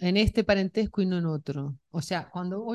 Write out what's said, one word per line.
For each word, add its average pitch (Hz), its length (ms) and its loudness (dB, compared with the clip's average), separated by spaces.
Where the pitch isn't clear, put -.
en 185 160 2
este 214 260 4
parentesco 202 580 0
y 190 40 4
no 185 140 0
en 170 60 0
otro. 143 520 -4
O 165 120 -4
sea, 170 280 -6
cuando, 185 460 -6